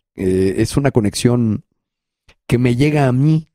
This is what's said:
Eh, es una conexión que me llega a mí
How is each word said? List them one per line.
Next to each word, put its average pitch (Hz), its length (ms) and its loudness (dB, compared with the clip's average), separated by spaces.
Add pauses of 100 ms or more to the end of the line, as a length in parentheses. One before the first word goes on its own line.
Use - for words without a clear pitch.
(160)
Eh, 95 420 0
es - 180 -2
una 143 160 0
conexión 117 720 0 (840)
que 120 100 0
me 123 180 0
llega 147 320 0
a 123 60 0
mí 156 420 0